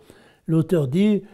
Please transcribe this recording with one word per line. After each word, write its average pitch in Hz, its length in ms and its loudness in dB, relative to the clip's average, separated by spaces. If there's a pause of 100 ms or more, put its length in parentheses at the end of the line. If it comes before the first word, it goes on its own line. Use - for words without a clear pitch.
(480)
l'auteur 160 420 0
dit, 196 340 0 (100)